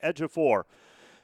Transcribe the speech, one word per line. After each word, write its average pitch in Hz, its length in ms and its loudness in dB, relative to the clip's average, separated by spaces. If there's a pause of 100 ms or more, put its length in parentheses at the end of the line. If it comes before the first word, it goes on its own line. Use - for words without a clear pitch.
Ejiofor. 151 600 0 (600)